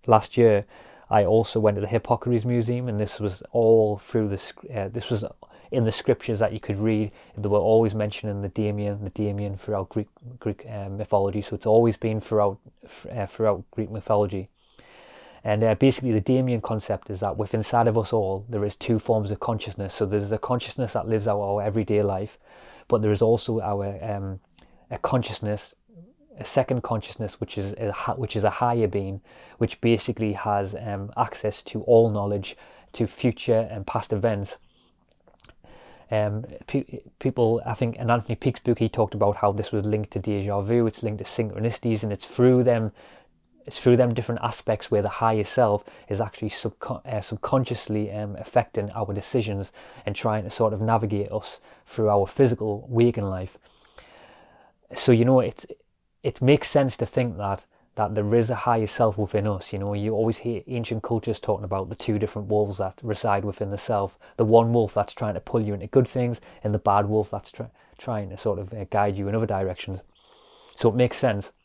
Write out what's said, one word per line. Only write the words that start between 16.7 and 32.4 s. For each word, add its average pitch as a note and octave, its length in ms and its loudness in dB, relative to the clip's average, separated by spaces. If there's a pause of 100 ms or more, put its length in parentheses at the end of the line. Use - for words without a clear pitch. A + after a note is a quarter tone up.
is F#2+ 100 -6
that G2 160 -2
within A2 240 -2
inside A#2 280 2
of A2+ 100 2
us G#2 140 -2
all, G2+ 360 -2
there G#2+ 160 -2
is G#2 120 -4
two A#2 220 0
forms G#2+ 320 0
of G#2 100 -6
consciousness. G2+ 540 -6
So G#2 120 0
there's G2+ 260 -2
a A2 60 -2
consciousness B2 540 -4
that A#2 160 -4
lives A2 180 0
out G#2 140 0
our G2+ 220 0
everyday G#2 400 2
life, G2 360 -2 (500)
but A2 140 4
there G#2+ 100 2
is G2+ 100 2
also A2+ 380 2
our, G2 420 -4
um, G2 380 -6 (500)
a - 80 -8
consciousness, G#2+ 760 -4 (640)
a - 60 -14
second B2+ 380 0
consciousness, - 580 -6
which - 180 -8
is G2+ 200 -6
a G#2 140 -4
hi-, - 220 -6
which B2+ 220 -6
is G#2 80 0
a G#2+ 60 4
higher A#2+ 360 2
being, G2 340 -4 (380)
which - 220 -2
basically A2 540 0
has, G2+ 400 -2
um, G2+ 420 -8
access - 460 -4
to - 200 -8
all A#2 280 8
knowledge, G2+ 460 -4 (360)